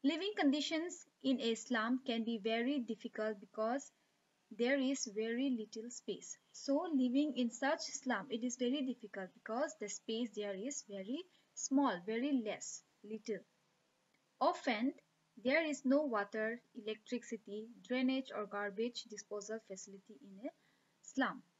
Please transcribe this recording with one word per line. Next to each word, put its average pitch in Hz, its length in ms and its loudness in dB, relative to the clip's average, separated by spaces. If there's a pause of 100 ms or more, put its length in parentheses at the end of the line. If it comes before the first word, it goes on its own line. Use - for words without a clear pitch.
Living 330 340 2
conditions 311 680 2 (180)
in 262 180 4
a 226 140 2
slum 240 520 0
can 233 160 2
be 226 180 0
very 233 380 2
difficult 220 600 -4
because 226 520 -2 (680)
there 247 200 4
is 269 380 2
very 233 340 0
little 220 400 -4
space. - 480 -8 (140)
So 311 400 0
living 262 460 4
in 240 140 2
such 302 320 0
slum, 208 460 -4
it 226 140 -2
is 247 140 -2
very 254 240 2
difficult 202 520 -6
because 277 460 -2
the 208 80 -4
space 226 480 -4
there 202 200 -4
is 247 340 -6
very 208 340 -6 (300)
small, 262 520 2
very 240 280 0 (120)
less, - 360 -6 (220)
little. 208 360 -6 (1040)
Often, 262 520 4 (480)
there 285 220 4
is 294 220 -2
no 277 160 6
water, 220 580 0 (160)
electricity, 214 920 -6 (200)
drainage 262 480 0
or 208 120 -2
garbage 202 560 -2
disposal 208 560 -8 (100)
facility 196 520 -14
in 196 260 -12
a - 20 -4 (540)
slum. 226 400 0 (160)